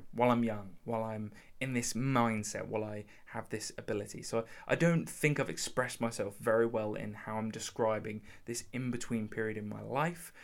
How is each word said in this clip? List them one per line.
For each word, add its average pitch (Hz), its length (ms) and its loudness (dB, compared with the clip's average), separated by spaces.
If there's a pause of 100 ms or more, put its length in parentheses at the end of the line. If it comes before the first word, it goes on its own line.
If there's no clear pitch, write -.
(140)
while 120 180 6
I'm 117 120 4
young, 104 260 -2 (160)
while 113 180 0
I'm 107 280 -4 (280)
in 131 140 -2
this 120 180 0
mindset, 117 760 2
while 107 180 0
I 104 180 -6 (220)
have - 240 -8
this - 280 -4
ability. 104 460 -4
So 117 220 0 (220)
I, - 60 2
I - 20 6
don't 165 340 4
think 147 300 2
I've 135 100 0
expressed - 500 -2
myself 113 400 -2
very 117 260 6
well 110 280 0
in 107 200 -6
how 110 240 -6
I'm 110 140 -2
describing 110 680 0 (240)
this 117 260 -6
in-between 123 560 -2
period 110 300 -2
in 107 100 -6
my 104 140 -6
life, 151 500 -2 (120)